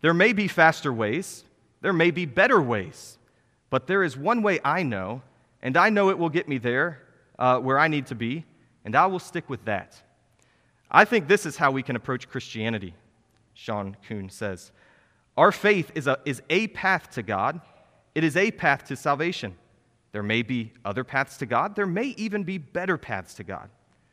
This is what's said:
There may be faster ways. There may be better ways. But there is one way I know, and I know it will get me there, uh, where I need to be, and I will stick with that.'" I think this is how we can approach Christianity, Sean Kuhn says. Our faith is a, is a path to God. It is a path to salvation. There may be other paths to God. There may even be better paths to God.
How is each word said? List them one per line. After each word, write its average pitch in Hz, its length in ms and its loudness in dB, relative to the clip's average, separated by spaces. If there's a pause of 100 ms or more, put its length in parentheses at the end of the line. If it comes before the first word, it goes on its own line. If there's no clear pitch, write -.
There 165 140 4
may 196 180 4
be 202 160 0
faster 160 440 4
ways. 113 520 -4 (360)
There 196 120 0
may 170 180 4
be 170 160 -2
better 190 340 4
ways. 113 580 -6 (520)
But 127 160 -2
there 196 160 2
is 143 140 -2
one 214 260 0
way 196 220 2
I 160 180 0
know, 113 400 -4 (400)
and 131 140 -2
I 190 140 4
know 202 200 4
it 190 80 0
will 170 100 0
get 151 200 -2
me 139 100 -2
there, 131 440 -2 (360)
uh, 127 200 2
where 131 200 0
I 156 100 4
need 147 180 -2
to - 80 -10
be, 120 300 -6 (400)
and 113 120 -2
I 165 100 6
will 190 120 -2
stick - 320 -10
with 127 140 -10
that.'" 101 380 -6 (880)
I - 140 8
think 208 220 2
this 196 200 4
is 147 100 -8
how 139 160 2
we 135 100 -2
can 123 140 -4
approach 127 320 -6
Christianity, 110 680 -6 (600)
Sean 101 420 -8 (120)
Kuhn 101 200 -10
says. 95 420 -10 (680)
Our 180 160 6
faith 196 420 2
is 135 120 -4
a, 135 180 2
is 139 240 -4
a 208 200 0
path - 420 -2
to 123 120 -8
God. 110 380 -2 (540)
It 160 100 0
is 151 120 0
a 202 140 2
path 151 360 0
to 139 100 -8
salvation. 143 600 -4 (560)
There 104 100 -6
may 110 180 0
be 117 320 -4 (100)
other 101 220 -6
paths 135 340 -4
to 139 80 -8
God. 143 300 0
There 202 100 -2
may 214 300 -4
even 208 280 -6
be 185 120 -6
better 175 400 -4
paths - 380 -10
to 104 100 -16
God. - 240 -12 (440)